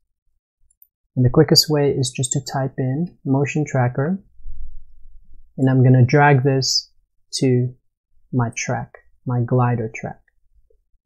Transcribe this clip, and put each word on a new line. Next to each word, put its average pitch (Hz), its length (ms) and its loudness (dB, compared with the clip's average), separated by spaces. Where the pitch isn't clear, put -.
and 127 80 2
the 123 60 4
quickest - 380 2
way 147 220 0
is 131 260 -4
just 131 140 -4
to 143 100 -4
type 135 380 -6
in 139 460 -4
Motion 143 420 0
Tracker, 135 560 -2
and 131 100 2
I'm 131 140 4
gonna 127 240 6
drag 143 380 4
this 135 480 -2
to 127 340 0
my 123 240 -2
track, 120 360 -8
my 123 140 -2
glider 120 520 0
track. - 280 -14